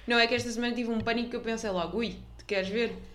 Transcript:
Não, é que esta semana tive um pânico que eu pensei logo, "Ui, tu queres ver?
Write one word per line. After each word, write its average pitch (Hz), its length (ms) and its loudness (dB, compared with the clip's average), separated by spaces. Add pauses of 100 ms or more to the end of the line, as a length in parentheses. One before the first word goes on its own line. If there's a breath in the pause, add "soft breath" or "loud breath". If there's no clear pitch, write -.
Não, 240 120 4
é 233 80 10
que 240 100 2
esta 233 140 -2
semana 240 240 0
tive 233 160 0
um 220 120 0
pânico 233 300 0
que 240 40 -4
eu 226 60 -4
pensei 226 280 -2
logo, 180 280 0
"Ui, 220 180 -2 (220)
tu - 80 -20
queres 190 240 0
ver? 226 260 0 (180 loud breath)